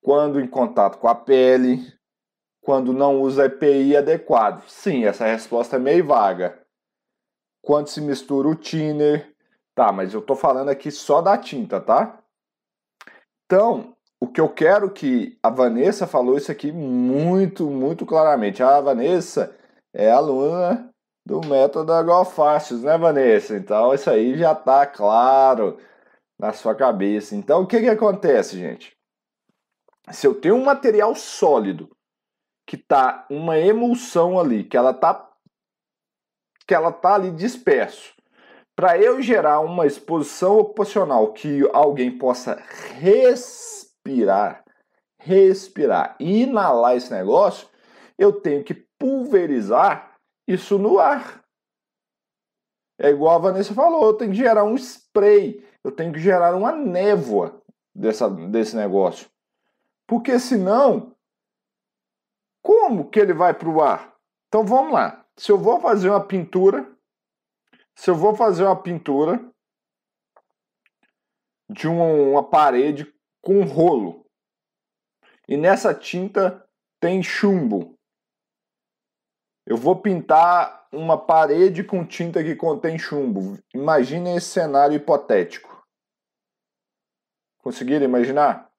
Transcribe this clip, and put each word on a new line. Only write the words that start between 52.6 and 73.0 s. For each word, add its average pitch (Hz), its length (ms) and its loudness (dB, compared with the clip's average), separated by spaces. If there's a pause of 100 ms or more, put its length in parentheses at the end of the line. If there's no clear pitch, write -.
É 143 120 2
igual 156 260 2
a - 20 2
Vanessa 190 360 -2
falou, 311 320 2
eu 214 80 4
tenho 214 160 -4
que 190 60 -4
gerar 220 280 2
um 214 100 -2
spray, - 920 0 (160)
eu 131 100 -8
tenho 165 200 -8
que 147 60 -10
gerar 175 360 2
uma 214 180 -2
névoa 180 920 -2 (320)
dessa, 107 360 -2
desse 107 460 -4
negócio. 98 520 -2 (800)
Porque 240 320 -2
senão, 233 800 0 (1500)
como 381 480 2
que - 80 0
ele 196 140 4
vai 170 220 2
pro 156 280 -2
ar? - 340 -2 (320)
Então 220 160 0
vamos 262 280 0
lá. 135 340 -4 (100)
Se - 140 -6
eu 202 80 6
vou 214 220 0
fazer 202 300 0
uma 196 140 0
pintura, 196 720 0 (1000)
se - 160 -2
eu 180 40 4
vou 196 200 2
fazer 208 300 0
uma 185 160 0
pintura 165 720 -4 (2250)
de 104 180 -8
uma, 170 160 0
uma 143 440 2
parede 147 680 0 (280)